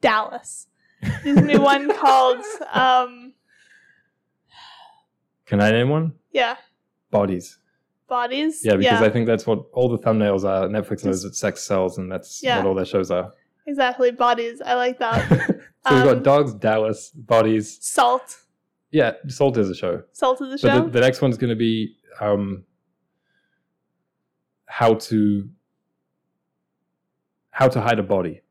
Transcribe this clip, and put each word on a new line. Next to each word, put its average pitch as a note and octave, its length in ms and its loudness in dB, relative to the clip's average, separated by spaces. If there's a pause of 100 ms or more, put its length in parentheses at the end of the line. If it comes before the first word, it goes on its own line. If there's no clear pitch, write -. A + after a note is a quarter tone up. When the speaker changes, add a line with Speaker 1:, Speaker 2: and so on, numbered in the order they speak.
Speaker 1:
Dallas. - 640 -4 (560)
There's C#4+ 120 0
gonna C#4+ 120 6
be C#4+ 100 4
one C#4 360 2
Speaker 2:
<laughs> G#4+ 40 -4
Speaker 1:
called, C4 460 4 (280)
um, B3+ 640 0 (2000)
Speaker 2:
Can G2+ 160 0
I G#2+ 100 4
name A#2+ 180 2
one? D#3 240 -2 (180)
Speaker 1:
Yeah. A#3+ 240 0 (560)
Speaker 2:
Bodies. F#2+ 480 -2 (480)
Speaker 1:
Bodies? C4 560 -4
Speaker 2:
Yeah, G3+ 120 2
because A3+ 260 2
Speaker 1:
Yeah. A3+ 60 4
Speaker 2:
I - 20 6
think A2+ 180 -2
that's A2+ 200 0
what A2 260 -2
all B2 160 0
the A#2 80 -2
thumbnails G#2 460 0
are. F#2+ 240 -2
Netflix G#2 380 -6
knows F#2+ 160 -2
Speaker 1:
Just - 20 -12
Speaker 2:
that G2 120 -12
sex - 280 -6
sells, F#2 340 -2
and F#2 140 -10
that's - 320 -12
Speaker 1:
Yeah. B3 140 0
Speaker 2:
what A3 100 -2
all F#2+ 80 0
their F#3 100 -2
shows - 260 -2
are. - 220 -4 (320)
Speaker 1:
Exactly. B3+ 460 0
Bodies. A#3+ 540 -2
I - 100 -2
like B3 240 -2
that. A#3 300 -2
Speaker 2:
<laughs> - 300 0 (260)
So D#3 100 2
we've C3 100 4
got B2+ 120 4
Speaker 1:
Um, B2+ 60 -6
Speaker 2:
dogs, C#3 300 4
Dallas, A2 560 -2
bodies. A2 760 0
Speaker 1:
Salt. - 520 0 (540)
Speaker 2:
Yeah, B2+ 240 2 (120)
Salt C3 300 0
is G2+ 120 2
a F2+ 60 -6
show. - 280 -6 (100)
Speaker 1:
Salt B3+ 280 0
is C4+ 60 -8
a C4 40 -10
Speaker 2:
But C#4 80 -8 (160)
Speaker 1:
show? - 100 4
Speaker 2:
the, B2 60 -6
the A#2+ 100 2
next B2+ 200 2
one's B2+ 160 0
gonna A#2+ 200 -4
be, A2+ 400 -2 (240)
um, G2+ 420 -2 (2000)
how A#2 280 2
to, G#2 560 -2 (2000)
how C3+ 160 2
to B2+ 140 0
hide A2+ 180 0
a G#2 40 -2
body. F#2 360 -2 (120)